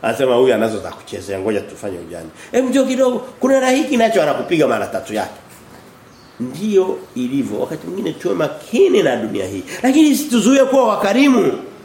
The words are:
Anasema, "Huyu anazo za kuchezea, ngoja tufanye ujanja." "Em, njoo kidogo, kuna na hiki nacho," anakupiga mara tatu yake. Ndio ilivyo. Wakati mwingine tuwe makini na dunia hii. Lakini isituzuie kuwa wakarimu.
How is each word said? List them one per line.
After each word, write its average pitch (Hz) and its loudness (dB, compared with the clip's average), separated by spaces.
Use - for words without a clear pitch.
Anasema, 123 0
"Huyu 127 6
anazo 110 0
za 85 -10
kuchezea, 98 -10
ngoja 101 -2
tufanye 95 -12
ujanja." 82 -14
"Em, 254 0
njoo 262 2
kidogo, 247 0
kuna 269 4
na 254 2
hiki 285 0
nacho," 220 2
anakupiga 147 0
mara 113 -2
tatu 95 -8
yake. 101 -4
Ndio 185 0
ilivyo. 123 -4
Wakati 160 -6
mwingine 180 -6
tuwe - -4
makini 214 0
na 131 0
dunia 104 -4
hii. 95 -8
Lakini 285 6
isituzuie 254 4
kuwa 262 2
wakarimu. 208 2